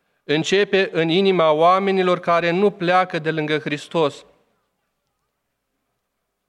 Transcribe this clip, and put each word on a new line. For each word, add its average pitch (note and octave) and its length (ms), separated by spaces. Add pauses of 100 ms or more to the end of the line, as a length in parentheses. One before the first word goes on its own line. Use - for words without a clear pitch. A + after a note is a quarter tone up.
(240)
Începe F#3+ 680
în E3 180
inima F3 420
oamenilor F3+ 680
care E3+ 320
nu G3 200
pleacă F#3 480
de D#3 120
lângă D#3 280
Hristos. D3 680 (2250)